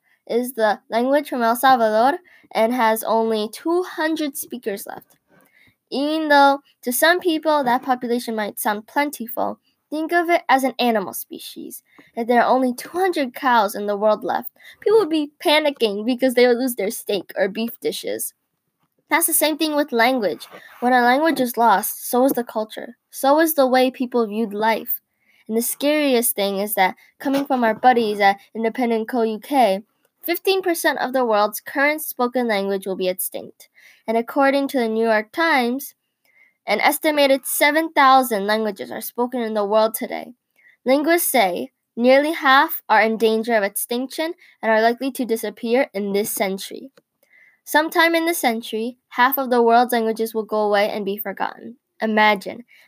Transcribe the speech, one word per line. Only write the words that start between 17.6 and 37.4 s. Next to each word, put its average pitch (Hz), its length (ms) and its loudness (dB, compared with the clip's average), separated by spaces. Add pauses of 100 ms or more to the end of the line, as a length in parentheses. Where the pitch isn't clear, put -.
dishes. - 540 -6 (720)
That's 330 180 0
the 330 60 -2
same 311 260 0
thing 311 160 -2
with 294 160 0
language. 226 560 0 (320)
When 247 140 0
a 247 100 4
language 269 380 2
is 247 160 -2
lost, 220 520 2
so 254 160 2
is 269 100 2
the 240 100 -4
culture. - 520 -10 (140)
So 285 300 2
is 320 160 0
the 269 100 4
way 254 240 2
people 247 380 -2
viewed 208 260 -4
life. 208 460 -4 (480)
And 220 80 -4
the 233 60 0
scariest 277 760 0
thing 196 240 -2
is 208 140 -6
that 190 200 2 (240)
coming 277 260 -2
from 254 200 0
our 220 100 2
buddies 220 460 2
at 196 180 4 (160)
Independent 226 540 -2
Co 240 140 -2
U 220 180 -4
K, 214 420 0 (400)
fifteen 381 400 -2
percent 330 380 -2
of 247 120 -4
the 262 120 0
world's 208 360 0
current 294 400 -2
spoken 247 460 -2
language 196 400 -2
will 190 80 -4
be 185 140 -2
extinct. - 600 -8 (380)
And 220 100 -2
according 277 520 0
to 277 100 -2
the 233 100 0
New 220 160 -2
York 214 260 0
Times, 277 640 -2 (720)
an 208 140 0
estimated 285 640 2